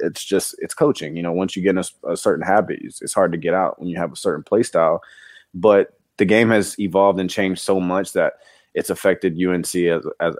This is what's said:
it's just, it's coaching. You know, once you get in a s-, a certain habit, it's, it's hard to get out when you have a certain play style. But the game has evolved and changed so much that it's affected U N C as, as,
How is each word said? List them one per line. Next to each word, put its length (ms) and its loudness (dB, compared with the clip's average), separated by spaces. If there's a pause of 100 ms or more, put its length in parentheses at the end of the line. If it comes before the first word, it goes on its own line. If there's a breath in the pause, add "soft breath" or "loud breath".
it's 240 -4
just, 340 -2
it's 140 -10
coaching. 420 0
You 80 -6
know, 80 -4
once 240 -2
you 60 -6
get 80 2
in 80 2
a 20 0
s-, 140 -6 (120)
a 120 -4
certain 280 -2
habit, 360 0
it's, 200 -16
it's 120 -8
hard 180 2
to 60 -2
get 160 -2
out 260 0
when 80 -8
you 100 -6
have 140 -4
a 60 -18
certain 260 -4
play 200 2
style. 380 2 (520 loud breath)
But 440 4 (200)
the 80 2
game 240 4
has 280 2
evolved 440 2
and 80 -2
changed 320 -2
so 180 0
much 320 -2
that 220 0 (400 soft breath)
it's 160 -4
affected 480 0
U 160 0
N 100 -2
C 240 -2
as, 180 0 (140)
as, 200 -2